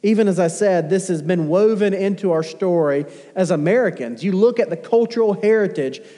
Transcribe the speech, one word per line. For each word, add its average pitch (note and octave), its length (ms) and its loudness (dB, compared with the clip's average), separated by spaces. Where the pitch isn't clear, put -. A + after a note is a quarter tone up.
Even G#3+ 260 2
as F3+ 120 0
I E3+ 80 2
said, F3 400 0
this F#3 200 -2
has E3 120 -2
been D#3+ 280 -2
woven G3+ 440 2
into G3 380 -2
our D#3+ 120 2
story D#3 600 0
as F#3 160 -2
Americans. D#3 760 0
You G3 80 0
look A#3 260 2
at F#3 120 -2
the E3+ 80 -4
cultural A3+ 560 0
heritage G3+ 680 -2